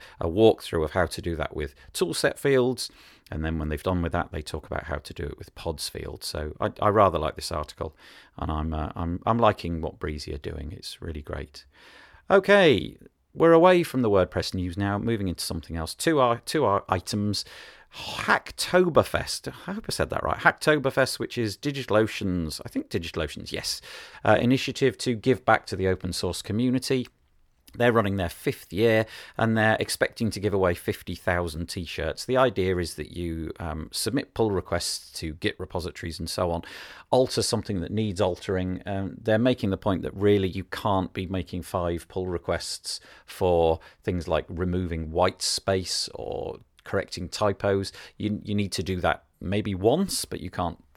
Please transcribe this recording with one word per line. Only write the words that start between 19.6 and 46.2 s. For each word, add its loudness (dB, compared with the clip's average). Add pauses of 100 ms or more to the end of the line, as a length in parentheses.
I -6
hope -10
I -4
said -2
that -4
right. -2
Hacktoberfest, 2
which -6
is -2
DigitalOcean's, 0
I -14
think -6
DigitalOcean's, -6
yes, -6 (420)
uh, 6
initiative 2
to -2
give 0
back 4
to -8
the 0
open -2
source -4
community. 0 (680)
They're 4
running 4
their 0
fifth -6
year, 4 (320)
and 2
they're 4
expecting -2
to -6
give 0
away 4
fifty -6
thousand -2
t-shirts. -6
The 0
idea 2
is -4
that -10
you, -6
um, -6
submit -4
pull 2
requests -4
to -6
Git -4
repositories -8
and -8
so 0
on, -2 (460)
alter 2
something -2
that -6
needs -2
altering. -2
Um, -4
they're 4
making 2
the 0
point 0
that -8
really 4
you -6
can't -2
be -6
making -6
five -2
pull -4
requests -4 (240)
for 2 (220)
things -4
like 0
removing -2
white 2
space -2
or -8 (240)